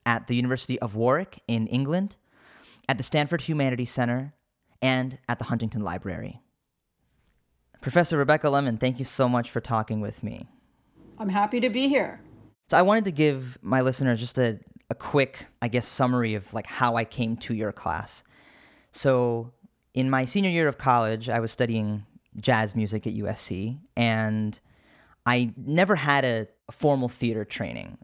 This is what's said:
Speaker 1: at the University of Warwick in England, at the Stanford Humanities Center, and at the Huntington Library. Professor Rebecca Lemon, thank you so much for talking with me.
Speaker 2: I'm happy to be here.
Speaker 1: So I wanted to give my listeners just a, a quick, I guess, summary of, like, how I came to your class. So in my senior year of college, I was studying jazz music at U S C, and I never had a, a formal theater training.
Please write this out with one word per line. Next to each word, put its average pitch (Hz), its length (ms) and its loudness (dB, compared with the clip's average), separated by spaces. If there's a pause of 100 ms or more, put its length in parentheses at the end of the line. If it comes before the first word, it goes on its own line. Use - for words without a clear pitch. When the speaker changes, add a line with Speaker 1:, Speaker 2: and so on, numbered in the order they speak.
Speaker 1:
at 113 220 0
the 120 80 0
University 127 420 0
of 104 160 -6
Warwick 131 540 0
in 113 180 0
England, 151 480 -2 (760)
at 135 100 0
the - 40 -6
Stanford 147 400 0
Humanities 135 480 -2
Center, 127 420 -2 (480)
and 131 380 0 (100)
at 120 120 -4
the - 60 -6
Huntington 113 360 -4
Library. 90 580 -8 (1400)
Professor 165 360 2
Rebecca 151 320 4
Lemon, 139 300 2
thank 127 220 0
you 135 40 -4
so 127 240 0
much 123 220 0
for 117 100 -4
talking 110 400 -2
with 104 220 -8
me. - 240 -10 (720)
Speaker 2:
I'm 208 120 -4
happy 208 280 0
to 247 100 2
be 262 200 0
here. 269 320 0 (500)
Speaker 1:
So 151 80 6
I 175 40 8
wanted 208 240 4
to 190 60 -2
give 135 480 0
my 131 200 2
listeners 127 400 2
just 120 180 -4
a, 117 220 0 (280)
a - 60 -6
quick, - 520 0 (140)
I 120 60 0
guess, 117 220 0
summary 123 460 2
of, 101 200 -8
like, 110 140 -6
how 120 260 0
I 117 100 0
came 117 340 -2
to - 160 -6
your 107 180 -2
class. - 500 -6 (720)
So 123 600 0 (400)
in 131 160 2
my 131 160 2
senior 196 240 2
year 170 200 2
of 135 100 -2
college, 113 500 2
I 117 100 2
was 113 140 -2
studying 107 540 -2 (340)
jazz 110 340 2
music 107 320 -2
at 107 60 -2
U 98 160 -4
S - 140 -6
C, 110 360 -6 (160)
and 110 640 0 (680)
I 123 280 2
never 175 400 2
had 143 300 2
a, 113 240 0 (180)
a 120 60 -16
formal 135 380 2
theater 110 340 -2
training. 60 600 -10